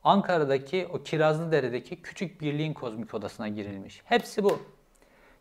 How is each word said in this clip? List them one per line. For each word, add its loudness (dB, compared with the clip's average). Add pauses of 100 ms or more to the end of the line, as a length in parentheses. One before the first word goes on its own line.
Ankara'daki 2
o -6
Kirazlıdere'deki 0
küçük -10
birliğin -2
kozmik -8
odasına -6
girilmiş. -8
Hepsi 2
bu. 4 (840)